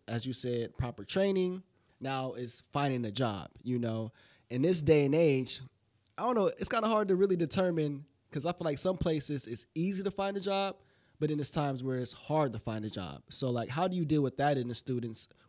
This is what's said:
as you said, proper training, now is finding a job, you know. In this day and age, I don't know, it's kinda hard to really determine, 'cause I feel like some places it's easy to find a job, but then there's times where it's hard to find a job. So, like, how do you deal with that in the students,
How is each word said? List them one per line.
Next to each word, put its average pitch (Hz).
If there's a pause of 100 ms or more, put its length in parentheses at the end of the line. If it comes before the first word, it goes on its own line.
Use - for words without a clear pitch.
as 113
you 127
said, 120
proper 120
training, 185 (380)
now 131
is 120
finding 135
a 107
job, 107 (140)
you 123
know. 113 (380)
In 127
this 170
day 147
and 139
age, 143 (560)
I 165
don't 240
know, 208
it's -
kinda 226
hard 214
to 190
really 190
determine, 160 (280)
'cause 135
I 175
feel 170
like 147
some 185
places 151
it's 117 (100)
easy 185
to 190
find 196
a 202
job, 196 (420)
but 151
then 151
there's 143
times 143
where 131
it's 123
hard 147
to 110
find 110
a 107
job. 87
So, 131
like, 117
how 156
do 185
you 175
deal 151
with 131
that 143
in 120
the 120
students, 117 (200)